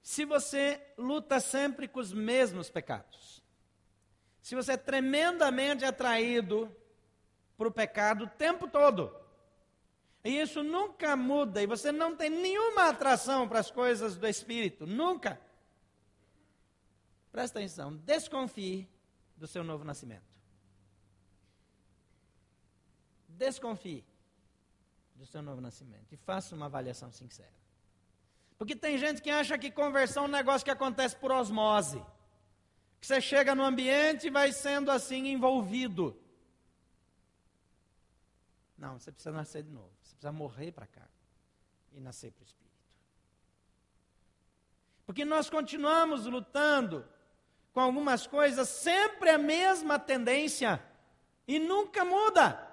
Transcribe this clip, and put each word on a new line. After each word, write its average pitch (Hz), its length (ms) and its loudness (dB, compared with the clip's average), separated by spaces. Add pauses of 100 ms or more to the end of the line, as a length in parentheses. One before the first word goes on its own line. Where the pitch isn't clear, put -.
se - 220 -4
você 285 600 0 (140)
luta 277 400 -2
sempre 277 480 -2
com 254 140 -8
os 190 120 -8
mesmos 214 560 0
pecados, - 760 -10 (960)
se - 160 -10
você 262 160 -2
é 254 40 2
tremendamente 269 1080 2
atraído 226 920 0 (840)
pro 220 140 -2
pecado 214 540 0
o 214 40 -10
tempo 339 380 -2
todo, 247 480 4 (1120)
e 269 160 0
isso 302 220 -2
nunca 330 540 -2
muda, 254 460 0
e 202 40 2
você 262 260 -2
não 320 240 -2
tem 311 120 -2
nenhuma 381 600 2
atração 262 600 2
para 226 120 2
as - 100 -4
coisas 226 460 0
do 208 100 -4
Espírito, 214 600 -4
nunca. 269 540 -2 (1900)
Presta 240 300 -6
atenção, 156 360 -10
desconfie 196 920 -4 (480)
do 156 100 -16
seu 170 160 -10
novo 156 220 -8
nascimento. 123 480 -14 (3000)
Desconfie 190 760 -6 (1080)
do 127 120 -20
seu 151 140 -16
novo 139 200 -14
nascimento 117 520 -20
e 151 40 -20
faça 190 380 -10
uma 147 120 -10
avaliação 127 460 -10
sincera. - 500 -20 (960)
Porque 226 180 -6
tem 294 220 -2
gente 294 220 -2
que 294 100 -6
acha 294 280 0
que 247 120 -8
conversão 277 540 0
é 285 40 -2
um - 20 -2
negócio 277 340 0
que 277 60 -2
acontece 262 460 -2
por 262 160 -2
osmose, 214 720 0 (960)
que - 60 -18
você 269 140 2
chega 277 340 4
no 269 100 2
ambiente 269 640 2
e - 20 -2
vai 285 220 4
sendo 285 380 -2
assim 262 380 0
envolvido. 240 880 0 (2500)
Não, 135 200 -14
você - 120 -20
precisa 156 220 -14
nascer 151 300 -12
de 156 80 -18
novo, 104 200 -20 (100)
você - 140 -20
precisa 147 180 -12
morrer 151 400 -12
pra 117 140 -18
cá - 220 -20 (840)
e 143 80 -20
nascer 123 300 -16
pro 92 140 -20
Espírito. - 280 -20 (2250)
Porque 226 180 -4
nós 302 260 2
continuamos 302 760 2
lutando 247 800 0 (680)
com 254 80 0
algumas 254 460 2
coisas, 277 420 2
sempre 381 600 2
a 311 80 8
mesma 311 600 2
tendência, 262 840 0 (680)
e 294 100 0
nunca 381 460 0
muda. 359 680 4